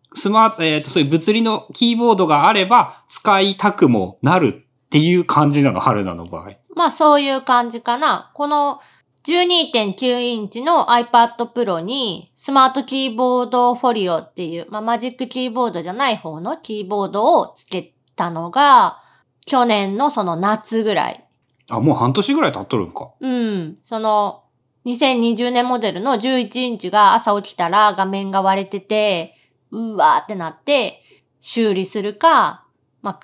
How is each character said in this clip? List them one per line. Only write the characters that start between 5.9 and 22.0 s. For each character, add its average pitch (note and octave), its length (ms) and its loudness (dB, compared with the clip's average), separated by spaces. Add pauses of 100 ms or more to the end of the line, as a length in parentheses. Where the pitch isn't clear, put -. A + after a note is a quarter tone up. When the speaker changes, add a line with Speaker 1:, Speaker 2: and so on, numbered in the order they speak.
Speaker 1:
菜 F2 100 -6
の E2 120 -12
場 E2 140 -12
合。 F#2+ 160 -18 (200)
Speaker 2:
ま F4 100 2
あ、 D4 40 -2
そ D4+ 240 4
う C#4+ 80 4
い C#4 100 -2
う C4+ 80 -4
感 B3 300 0
じ A#3 100 -12
か A#3+ 160 -4
な。 C4+ 380 -4
こ D4 140 -6
の D4 320 -2 (420)
十 F4 220 0
二 F4 280 0
点 G#3 220 0
九 B3 260 -2
イ A#3+ 180 -4
ン G#3 120 -10
チ A3+ 100 -12
の D4+ 280 0
iPad A#3+ 480 2 (140)
Pro G3+ 300 -2
に、 G#3+ 540 -6
ス - 180 -10
マ C4 140 6
ー C4 80 -4
ト C4+ 100 -4
キ C4+ 240 -4
ー A3 80 -10
ボ B3 280 0
ー - 40 -4
ド B3 260 2
フ B3 120 -4
ォ A#3+ 80 2
リ F#3+ 160 -2
オ E3 80 0
っ - 160 -16
て F#3 100 -10
い E3+ 160 -10
う、 D#3+ 80 -14
ま G#3+ 120 -10
あ、 - 20 -8
マ A#3 160 -2
ジ A#3+ 100 -8
ッ B3 80 -10
ク B3+ 100 -8
キ B3+ 220 -6
ー - 20 -8
ボ A#3 180 -2
ー - 20 -6
ド F3 100 -8
じ D#3+ 80 -10
ゃ F#3 60 -10
な C4 160 -2
い G#3 80 -4
方 D#3+ 240 -12
の C#4+ 160 -8
キ G#3+ 240 -10
ー F#3 40 -12
ボ G3 200 -4
ー - 20 -8
ド G#3+ 300 2
を F#3 160 -2
つ - 100 -20
け - 300 -10 (200)
た F3 160 -4
の E3+ 200 -10
が、 B3+ 500 4 (460)
去 B3+ 180 2
年 G3+ 320 -2
の C#4 140 0
そ A3+ 120 -4
の E3+ 140 -4
夏 A3 460 -2
ぐ G#3+ 100 -2
ら D3 200 -2
い。 - 120 -20 (460)
Speaker 1:
あ、 A2+ 100 -4
も C#3+ 120 4
う - 40 -2
半 A#2+ 180 0